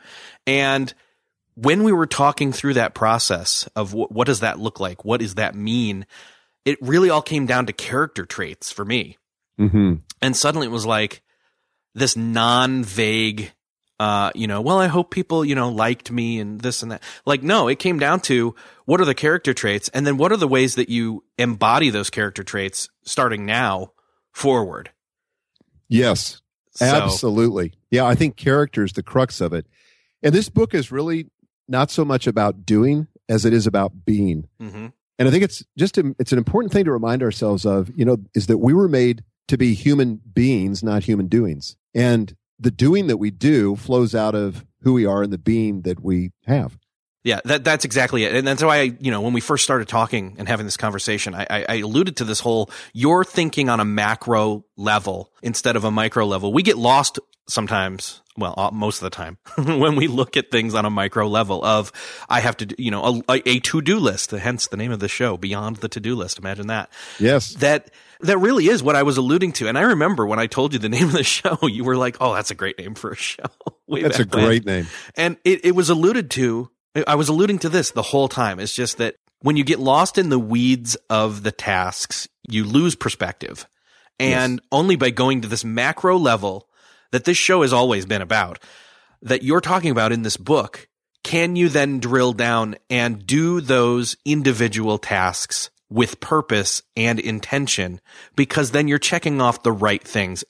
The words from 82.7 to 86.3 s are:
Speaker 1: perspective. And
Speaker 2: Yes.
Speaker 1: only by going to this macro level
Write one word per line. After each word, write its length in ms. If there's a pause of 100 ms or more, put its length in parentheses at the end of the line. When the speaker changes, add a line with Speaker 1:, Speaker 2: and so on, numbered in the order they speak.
Speaker 1:
perspective. 720 (520)
And 400
Speaker 2:
Yes. 120
Speaker 1:
only 240
by 160
going 300
to 60
this 160
macro 540
level 500 (440)